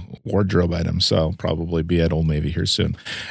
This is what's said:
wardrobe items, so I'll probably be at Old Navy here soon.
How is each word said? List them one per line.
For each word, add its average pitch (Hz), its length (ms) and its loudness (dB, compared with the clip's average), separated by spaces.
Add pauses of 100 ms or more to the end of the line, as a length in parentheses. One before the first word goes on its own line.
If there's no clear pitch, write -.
(240)
wardrobe 95 500 2
items, 82 320 0
so - 120 2
I'll 80 160 2
probably 85 500 -2
be 85 180 2
at 82 120 2
Old 80 140 2
Navy 76 240 0
here 82 140 -2
soon. - 300 0 (360)